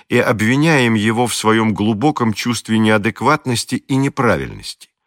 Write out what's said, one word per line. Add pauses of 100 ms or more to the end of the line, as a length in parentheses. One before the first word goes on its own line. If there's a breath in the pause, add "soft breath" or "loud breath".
и
обвиняем
его
в
своем
глубоком
чувстве
неадекватности
и
неправильности. (180)